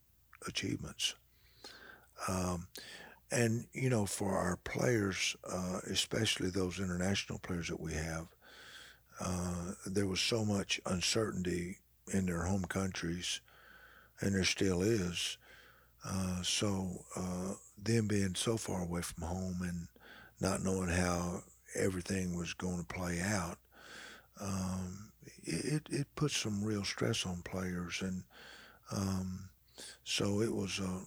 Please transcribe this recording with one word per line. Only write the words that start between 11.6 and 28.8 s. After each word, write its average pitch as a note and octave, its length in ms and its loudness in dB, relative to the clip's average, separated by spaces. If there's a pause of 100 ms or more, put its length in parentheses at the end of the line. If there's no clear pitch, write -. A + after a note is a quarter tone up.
in F#2+ 140 4
their E2+ 160 2
home F#2+ 220 2
countries, F2+ 760 -2 (800)
and G2 140 4
there F#2+ 80 6
still F#2 400 4
is. F#2+ 560 2 (640)
Uh, F#2 380 -2
so, F#2+ 640 0 (100)
uh, F#2 380 -2 (280)
them A2 280 4
being G2 260 4
so A2+ 220 2
far F#2+ 260 -2
away F2 200 0
from - 200 -8
home F2+ 400 -2
and F2 240 -2 (540)
not F#2+ 240 2
knowing F#2+ 240 2
how F2 560 2 (320)
everything F#2 600 0
was E2+ 160 -4
gonna F2+ 300 -2
play F2 380 -2
out, F#2 380 0 (800)
um, F#2+ 720 -4 (320)
it, D#3+ 200 0
it, D3+ 240 0
it - 180 0 (100)
put D3 160 2
some G#2 320 0
real G#2+ 180 2
stress A2+ 420 2
on F2 180 -4
players, F2+ 600 -4
and, F#2 220 -2 (640)